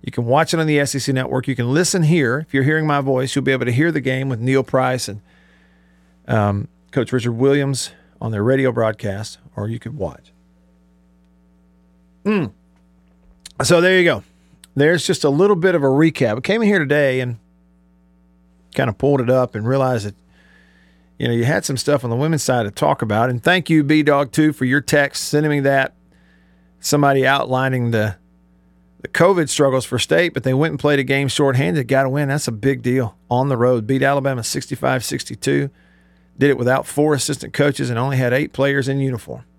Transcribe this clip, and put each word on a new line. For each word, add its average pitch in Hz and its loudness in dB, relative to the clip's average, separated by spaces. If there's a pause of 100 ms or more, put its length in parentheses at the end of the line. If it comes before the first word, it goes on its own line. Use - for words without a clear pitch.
You - -12
can 120 -4
watch 143 2
it 165 0
on 156 0
the 151 2
S 143 -2
E 139 -2
C 135 -4
Network. 131 -2
You 131 -4
can 120 -2
listen 175 2
here. 147 2
If 160 -14
you're 135 2
hearing 156 0
my 143 0
voice, 131 -2
you'll 139 -2
be 135 2
able 127 0
to 120 -2
hear 151 2
the 151 -2
game 131 -4
with 120 -6
Neil 131 2
Price 131 -2
and, 101 -12 (1040)
um, 104 0 (220)
Coach 120 -2
Richard 120 -2
Williams 139 0 (280)
on 113 -6
their 104 -2
radio 131 2
broadcast, 107 -4 (180)
or 104 -6
you 113 -6
could - -12
watch. - -10 (1900)
Mm. 196 0 (1080)
So 170 4
there 185 4
you 180 4
go. 131 0 (500)
There's 156 2
just - -2
a - 4
little 190 4
bit 175 2
of 156 2
a 139 2
recap. 135 2
I 127 -8
came 208 0
in 214 2
here 202 2
today 139 2
and 123 -6 (1400)
kind 131 0
of 104 -6
pulled 139 2
it 117 -2
up 127 2
and 107 -4
realized 127 0
that, 98 -10 (1040)
you 123 -2
know, 120 0
you 117 0
had 165 0
some 135 -4
stuff 131 -2
on 120 -4
the 117 -2
women's 156 -2
side 123 0
to 101 -4
talk 147 0
about. 110 0
And 123 -4
thank 175 0
you, 156 4
B-Dog, 143 2
too, 156 2
for 139 -4
your 131 0
text, 143 0
sending 151 0
me 143 0
that. 135 0 (880)
Somebody 139 2
outlining 131 0
the, 107 0 (840)
the - -12
covid 170 2
struggles 131 0
for 127 -4
State, 165 0
but 131 -6
they 131 0
went 156 0
and 151 -8
played 147 2
a 131 -2
game 139 -2
shorthanded, 139 0
got 135 2
a - -2
win. 139 -2
That's 143 -4
a 120 -6
big 123 -2
deal 123 -2 (120)
on 127 0
the 131 0
road. 120 0
Beat 135 0
Alabama 135 0
sixty-five 131 -4
sixty-two. 139 -4 (720)
Did 143 2
it 135 2
without 123 0
four 151 0
assistant 131 -6
coaches 139 0
and 117 -4
only 131 -2
had 123 0
eight 139 -2
players 135 0
in 139 -2
uniform. 123 -6 (140)